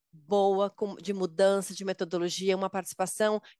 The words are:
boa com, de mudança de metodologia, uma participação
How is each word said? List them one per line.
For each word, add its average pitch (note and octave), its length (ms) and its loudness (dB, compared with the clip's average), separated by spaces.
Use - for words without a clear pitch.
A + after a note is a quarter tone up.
boa G3 600 2
com, G3 260 -8
de F3 160 -8
mudança F#3+ 640 0
de G3 80 -12
metodologia, F#3 720 -2
uma F#3+ 140 -2
participação G3+ 720 -2